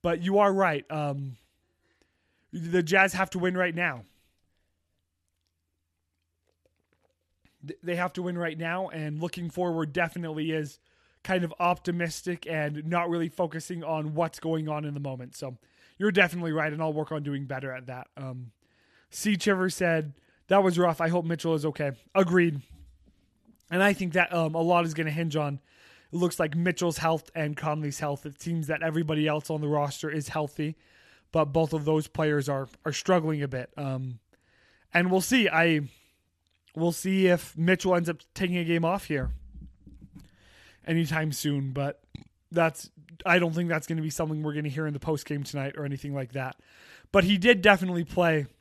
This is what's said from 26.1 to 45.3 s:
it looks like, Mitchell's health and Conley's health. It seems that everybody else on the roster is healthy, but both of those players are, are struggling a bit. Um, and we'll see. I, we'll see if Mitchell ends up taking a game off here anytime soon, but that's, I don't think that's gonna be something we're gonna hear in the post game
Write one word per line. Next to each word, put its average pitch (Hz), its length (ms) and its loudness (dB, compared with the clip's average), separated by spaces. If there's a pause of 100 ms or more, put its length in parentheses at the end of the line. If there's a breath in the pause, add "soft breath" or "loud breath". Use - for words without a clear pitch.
it - 40 -10
looks 175 240 0
like, 156 160 0
Mitchell's 170 420 0
health 160 380 0
and 151 200 -4
Conley's 151 440 -4
health. 143 260 -6
It 143 160 -14
seems 165 240 -2
that 156 160 -2
everybody 156 460 0
else 151 240 -2
on 151 100 -2
the 147 60 -2
roster 147 420 -2
is 151 200 -4
healthy, 151 460 -4 (560 soft breath)
but 156 140 4
both 151 280 0
of 151 120 -2
those 156 220 2
players 147 420 0
are, 135 180 -4 (160)
are 147 80 -2
struggling 156 520 2
a 143 40 -2
bit. 127 300 -6
Um, 131 400 -6 (760 soft breath)
and 180 200 4
we'll 190 100 4
see. 240 280 4
I, 160 320 4 (960 soft breath)
we'll 170 160 0
see 190 360 2
if - 280 2
Mitchell 180 380 2
ends 170 160 2
up 160 80 -6 (160)
taking 180 240 -2
a 175 60 0
game 165 200 2
off 180 220 -2
here 135 240 -2 (1600 soft breath)
anytime 160 420 0
soon, 139 400 -2
but 139 300 -6 (500)
that's, 160 380 0 (360)
I 180 120 4
don't 170 160 2
think 170 160 0
that's 156 180 -2
gonna 165 140 -2
be 156 80 -4
something 156 320 -4
we're 151 140 -4
gonna 151 140 -4
hear 156 180 -4
in 147 60 -4
the 139 60 -6
post 156 260 -4
game 147 180 -4